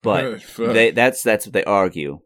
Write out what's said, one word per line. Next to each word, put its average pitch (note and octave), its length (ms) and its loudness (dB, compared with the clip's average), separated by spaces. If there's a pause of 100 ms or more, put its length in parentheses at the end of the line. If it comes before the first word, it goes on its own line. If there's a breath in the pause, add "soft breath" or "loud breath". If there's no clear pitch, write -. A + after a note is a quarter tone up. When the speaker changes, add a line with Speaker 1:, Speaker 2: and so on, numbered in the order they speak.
Speaker 1:
But F#2+ 400 -2
Speaker 2:
<laughs> - 0 -
Fuck. A#2 300 -6
Speaker 1:
they, A2+ 200 4
that's, B2+ 300 0
that's A2 240 0
what G#2 60 -18
they - 120 0
argue D#2+ 600 -2